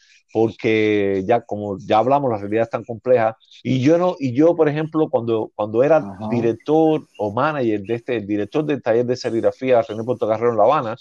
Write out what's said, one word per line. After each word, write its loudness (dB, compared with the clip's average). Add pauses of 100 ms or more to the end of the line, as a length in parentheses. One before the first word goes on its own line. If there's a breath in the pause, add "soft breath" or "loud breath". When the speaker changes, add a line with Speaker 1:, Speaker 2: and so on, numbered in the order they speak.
(320 soft breath)
Speaker 1:
porque 0
ya, 2
como -8
ya 0
hablamos, 2
la -2
realidad -2
es -4
tan -6
compleja. 0 (280 soft breath)
Y -2
yo 4
no, 0
y -4
yo, 4
por 2
ejemplo, -2
cuando, -2
cuando 0
era 4
Speaker 2:
Ajá. -10
Speaker 1:
director 0 (100)
o -4
manager -2
de -4
este, -6
director -4
del -4
taller 0
de -2
serigrafía 0
René -8
Portocarrero 0
en -2
La 4
Habana, 2